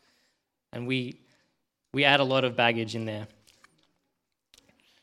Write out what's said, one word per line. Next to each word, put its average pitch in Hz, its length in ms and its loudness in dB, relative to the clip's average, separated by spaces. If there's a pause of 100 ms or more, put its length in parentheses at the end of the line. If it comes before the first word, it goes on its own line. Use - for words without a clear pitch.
(720)
And 120 140 -10
we, 127 300 -6 (760)
we 139 120 0
add 143 160 6
a 139 40 2
lot 131 200 2
of 120 100 -2
baggage 113 400 0
in 113 120 -6
there. 107 200 -8 (1800)